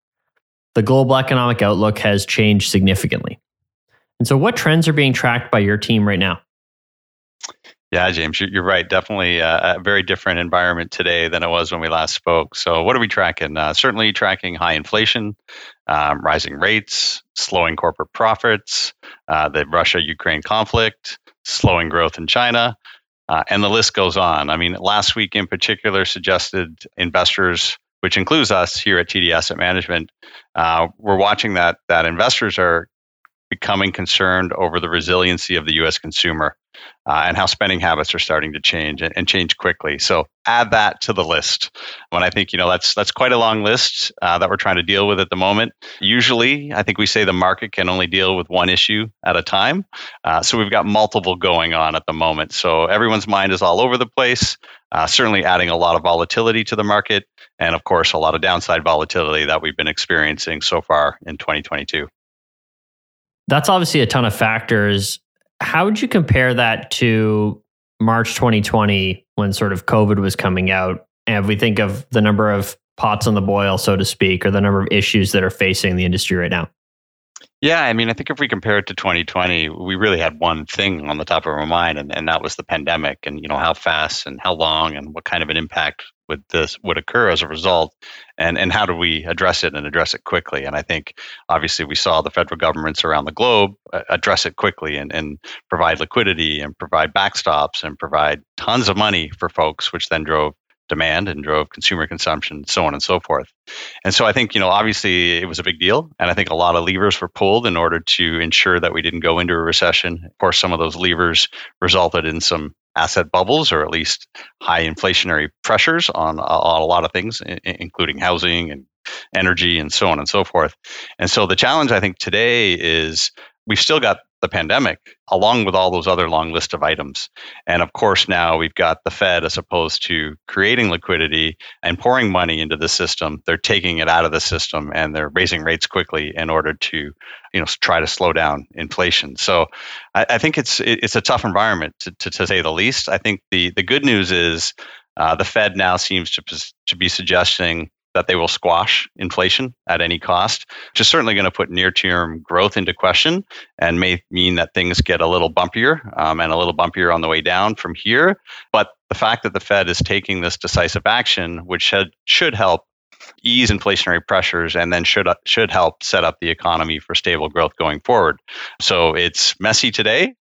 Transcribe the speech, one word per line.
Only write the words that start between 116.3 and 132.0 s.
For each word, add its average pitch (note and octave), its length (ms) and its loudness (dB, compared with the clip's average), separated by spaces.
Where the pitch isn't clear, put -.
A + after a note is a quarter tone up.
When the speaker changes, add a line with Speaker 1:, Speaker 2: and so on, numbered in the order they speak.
Speaker 2:
on E2 400 2
a D#2+ 40 0
lot E2+ 200 2
of - 80 -4
things, G2+ 280 -4
i-, E2+ 120 -10
i-, F2+ 140 -6
including D#2+ 380 -4
housing E2+ 540 0
and C2+ 140 -16
energy F2+ 460 2
and D2 140 -6
so G2 160 2
on D2+ 100 0
and D2 80 -8
so G2 160 0
forth. D#2+ 320 0
And F2+ 140 -2
so G#2 140 2
the F#2 100 0
challenge, C3+ 380 2
I F#2+ 80 2
think, F#2 160 -2
today A2 560 2
is D#2+ 580 -2
we've G#2+ 140 0
still D#3 220 2
got G#2 160 2
the F2+ 80 -2
pandemic, F#2+ 480 0
along G#2+ 380 2
with F#2 100 0
all F#2 160 4
those F2 160 -2
other F2 200 2
long D#2+ 240 0
list E2 220 -4
of D#2 80 -6
items. D2+ 480 -4
And F2 160 2
of E2 100 -6
course, G2 340 2
now E2+ 300 2
we've E2 160 -2
got D#2+ 320 2
the F2+ 60 -6
Fed, F2 340 0
as D#2+ 140 -4
opposed E2+ 480 -2
to D#2 260 -4
creating A2 420 0
liquidity D#2+ 680 -2
and F2 160 -2
pouring B2 320 2